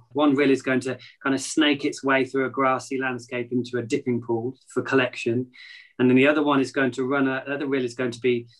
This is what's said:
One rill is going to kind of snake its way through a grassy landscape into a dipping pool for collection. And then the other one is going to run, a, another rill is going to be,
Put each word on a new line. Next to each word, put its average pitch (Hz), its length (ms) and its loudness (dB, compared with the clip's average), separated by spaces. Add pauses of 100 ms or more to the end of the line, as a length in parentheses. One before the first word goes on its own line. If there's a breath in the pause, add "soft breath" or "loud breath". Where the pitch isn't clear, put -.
(120)
One 147 220 4
rill 139 160 4
is 131 120 2
going 127 180 0
to 127 160 -6 (260 loud breath)
kind 135 120 0
of 131 80 -4
snake 147 420 0
its - 180 -4
way 135 220 2
through 131 220 -2
a 123 40 -6
grassy 131 480 0
landscape 123 540 -6
into 123 240 -2
a 120 60 -2
dipping 120 400 -2
pool 120 340 -4 (120)
for - 120 -4
collection. 123 720 0 (480 loud breath)
And 127 100 4
then 127 80 6
the 131 120 6
other 151 140 4
one 143 180 2
is 127 120 -2
going 131 200 0
to 131 120 -4
run, 135 240 0
a, 131 180 -4
another 139 200 -6
rill 135 180 -2
is 120 100 -6
going 127 180 -4
to 117 80 -14
be, 120 260 0 (140)